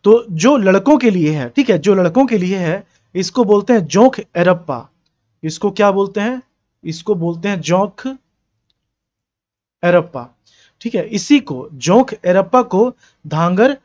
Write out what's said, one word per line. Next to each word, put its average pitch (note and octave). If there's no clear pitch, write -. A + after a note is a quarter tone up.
तो A3+
जो F#3+
लड़कों G3
के A#3
लिए E3+
है, C#3+
ठीक B3
है, F#3
जो G3
लड़कों F#3
के A#3
लिए F#3
है, F3+
इसको F#3+
बोलते G3+
हैं G#3
जोंक A3+
एरप्पा। E3+
इसको D#3+
क्या G3+
बोलते G3
हैं? B3+
इसको E3
बोलते E3+
हैं G3
जोंक F#3+
एरप्पा, E3+
ठीक A#3
है। F#3
इसी A#3
को, C3
जोंक F3+
एरप्पा F#3+
को A#3
धांगर F3+